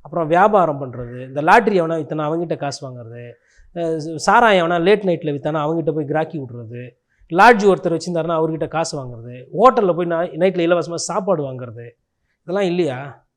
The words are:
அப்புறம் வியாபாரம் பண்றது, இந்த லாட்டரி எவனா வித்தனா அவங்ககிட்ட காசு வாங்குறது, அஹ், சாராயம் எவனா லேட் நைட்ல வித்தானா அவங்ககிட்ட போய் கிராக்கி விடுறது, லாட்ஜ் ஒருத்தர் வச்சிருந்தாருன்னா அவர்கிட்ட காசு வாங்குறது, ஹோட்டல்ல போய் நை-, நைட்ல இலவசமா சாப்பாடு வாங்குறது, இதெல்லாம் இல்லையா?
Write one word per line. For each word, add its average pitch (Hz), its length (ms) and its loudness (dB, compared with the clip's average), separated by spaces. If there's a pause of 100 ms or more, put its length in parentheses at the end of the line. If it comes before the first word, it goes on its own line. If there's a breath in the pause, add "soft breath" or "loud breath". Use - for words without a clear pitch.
அப்புறம் 156 260 -4
வியாபாரம் 175 540 4
பண்றது, 123 460 -12
இந்த 135 140 -6
லாட்டரி 196 400 6
எவனா - 20 0
வித்தனா 160 400 -4
அவங்ககிட்ட 160 340 -4
காசு 139 320 -8
வாங்குறது, 120 420 -16 (420)
அஹ், 160 420 -4
சாராயம் 196 520 4
எவனா 170 140 0
லேட் 202 220 4
நைட்ல 165 240 -2
வித்தானா 151 300 -4
அவங்ககிட்ட 156 340 -2
போய் 151 140 -4
கிராக்கி 156 340 -4
விடுறது, 120 500 -14 (400)
லாட்ஜ் 202 440 6
ஒருத்தர் 170 260 0
வச்சிருந்தாருன்னா 165 440 -2
அவர்கிட்ட 160 240 -4
காசு 156 360 -4
வாங்குறது, 123 400 -14
ஹோட்டல்ல 208 520 2
போய் 175 120 -2
நை-, 170 320 -2
நைட்ல 175 300 2
இலவசமா 170 260 0
சாப்பாடு 175 480 -4
வாங்குறது, 120 460 -12 (520)
இதெல்லாம் 196 240 -4
இல்லையா? 143 600 -4 (120)